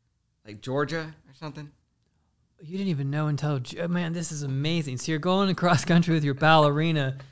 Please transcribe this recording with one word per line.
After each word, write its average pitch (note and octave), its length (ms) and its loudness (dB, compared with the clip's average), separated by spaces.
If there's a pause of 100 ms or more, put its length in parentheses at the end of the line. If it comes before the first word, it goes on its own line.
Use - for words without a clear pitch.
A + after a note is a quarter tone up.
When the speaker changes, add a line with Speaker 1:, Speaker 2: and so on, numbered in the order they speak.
(460)
Speaker 1:
like, G#2 140 -16
Georgia D3+ 540 -4 (120)
or C3+ 80 -20
something. D3+ 360 -14 (920)
Speaker 2:
You E3+ 160 -10
didn't G3 120 -2
even C#3 200 -2
know D3+ 160 -2
until D3 320 -2
Ge-, - 220 -10
oh, E3+ 80 -4
man, F3 240 -2
this E3+ 200 -6
is D3 100 -8
amazing. C#3 560 -2
So D#3+ 140 -4
you're D#3 60 -2
going F#3 320 2
across F3 340 2
country E3+ 300 4
with D3+ 100 2
your C#3 100 0
ballerina, D3+ 840 4 (160)